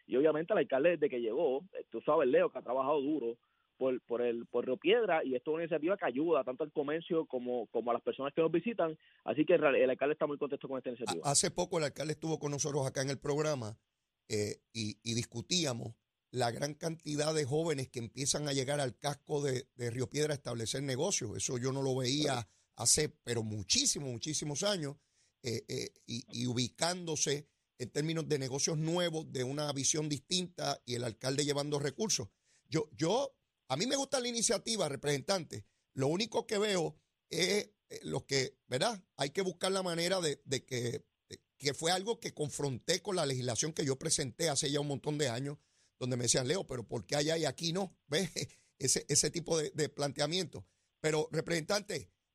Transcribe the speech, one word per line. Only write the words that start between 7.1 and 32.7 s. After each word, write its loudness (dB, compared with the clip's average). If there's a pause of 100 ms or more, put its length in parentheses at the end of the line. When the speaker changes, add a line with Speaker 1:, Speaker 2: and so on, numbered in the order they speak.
Speaker 1:
como, -2
como 0
a 4
las -2
personas -4
que 0
nos 4
visitan, 0 (280)
así 0
que 6
el, 4
el 6
alcalde 2
está 0
muy -4
contento -6
con -6
esta -6
iniciativa. -6
Speaker 2:
Ha-, 4
hace 4
poco -2
el 2
alcalde -4
estuvo -2
con -4
nosotros 0
acá -2
en 0
el -2
programa, -2 (520)
eh, 0 (140)
y, -4
y -2
discutíamos -2 (360)
la 0
gran -4
cantidad -2
de 2
jóvenes 0
que -10
empiezan -2
a -2
llegar 2
al -2
casco -4
de, -2 (100)
de -4
Río -2
Piedra 0
a -2
establecer -4
negocios. -2
Eso -2
yo 0
no -2
lo 2
veía 2 (120)
Speaker 1:
Claro. -4 (280)
Speaker 2:
hace, 4 (160)
pero -2
muchísimos, 0
muchísimos -4
años. -2 (480)
Eh, -4
eh, -4 (160)
y, -8
y -4
ubicándose -2 (320)
en -6
términos 0
de 2
negocios -2
nuevos, 0
de -2
una -2
visión 0
distinta -2
y -4
el -2
alcalde -2
llevando 0
recursos. -2 (400)
Yo, 0